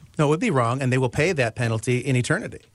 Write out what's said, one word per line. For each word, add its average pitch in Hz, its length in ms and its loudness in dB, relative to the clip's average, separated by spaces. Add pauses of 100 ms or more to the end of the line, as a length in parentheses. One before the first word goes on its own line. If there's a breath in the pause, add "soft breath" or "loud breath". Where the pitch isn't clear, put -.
(180)
No, 151 100 4
it - 20 2
would 156 100 2
be 226 120 0
wrong, 127 300 2
and 127 120 0
they 127 40 2
will 131 120 0
pay 160 240 0
that 123 220 0
penalty 120 420 -2
in 127 180 0
eternity. - 460 -2 (140)